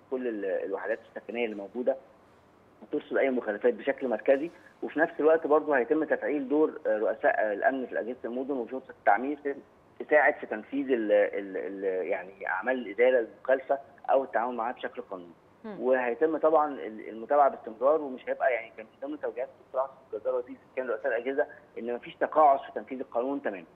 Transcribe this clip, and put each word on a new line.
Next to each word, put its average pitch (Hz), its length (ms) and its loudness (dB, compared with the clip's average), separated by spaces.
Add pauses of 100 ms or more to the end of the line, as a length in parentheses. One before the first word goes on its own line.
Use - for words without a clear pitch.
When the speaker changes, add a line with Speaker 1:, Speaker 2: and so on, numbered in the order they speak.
(100)
Speaker 1:
كل 127 180 -4
ال-، 98 360 -4
الوحدات 98 340 -4 (180)
السكنية 113 280 -6
اللي 107 120 -4
موجودة، 120 400 -2 (840)
وترصد 143 340 -6
أي 127 140 4
مخالفات 117 440 0
بشكل 131 340 -4
مركزي. 120 420 2 (320)
وفي 123 180 -6
نفس 165 200 2
الوقت 160 260 4
برضه 147 320 4
هيتم 151 260 2
تفعيل 131 440 -2
دور، 147 380 2
آه، 107 120 2
رؤساء، 110 420 0
آه، 107 120 0
الأمن 123 340 0
في 78 140 -4
أجهزة 117 240 -6
المدن 131 300 -4
وشرطة 127 360 -6
التعمير 123 520 2
في، 139 120 -4 (500)
تساعد 147 300 6
في - 120 -10
تنفيذ 127 440 -6
ال-، 110 220 2
ال-، 101 440 2
ال-، 92 500 -2
يعني 92 420 -6
أعمال 104 300 -2
الإزالة 120 420 4
المخالفة 131 580 0 (320)
أو 135 140 4
التعاون 120 320 -2
معاها 110 160 -4
بشكل 123 300 -10
قانوني. 87 300 -14 (320)
Speaker 2:
مم. 202 160 -12
Speaker 1:
وهيتم 127 580 2
طبعا 151 360 4
ال-، 107 340 -10
المتابعة 117 400 2
باستمرار، 127 520 0
ومش 131 280 -8
هيبقى 135 240 0
يعني 113 240 -4
كان 110 100 -14 (160)
من 139 60 -8
ضمن 151 120 -8
توجيهات 120 280 -6 (120)
الدكتور - 200 -4
عاصم 135 120 -4 (200)
الجزار 127 220 -2
وزير 127 220 -6
الإسكان - 340 -8
رؤساء 110 160 -4 (120)
الأجهزة 135 280 0 (320)
إن 120 160 -6
مفيش 139 220 -10
تقاعس 151 440 6
في - 140 -14
تنفيذ 123 260 -8
القانون 135 420 -4
تماما. 98 220 -6 (120)